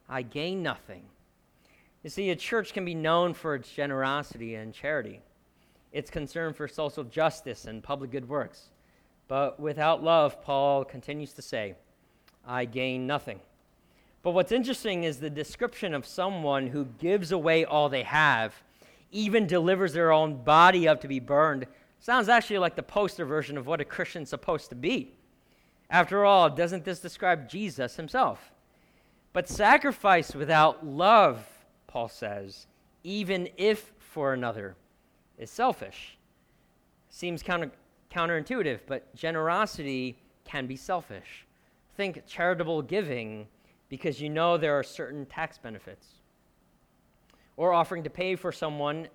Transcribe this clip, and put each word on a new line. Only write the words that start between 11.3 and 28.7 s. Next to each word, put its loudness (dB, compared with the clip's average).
to -18
say, -6
"I -4
gain -4
nothing." -6
But 0
what's 2
interesting -2
is -2
the -6
description -6
of -6
someone -2
who -4
gives -2
away 4
all 2
they -2
have, 2
even 0
delivers 2
their 4
own 2
body 8
up 6
to -10
be -4
burned, 2
sounds 2
actually 4
like 0
the -8
poster -2
version -4
of -10
what -2
a -6
Christian's -8
supposed -4
to -14
be. -4
After 4
all, 8
doesn't -2
this -6
describe -2
Jesus -6
himself? -2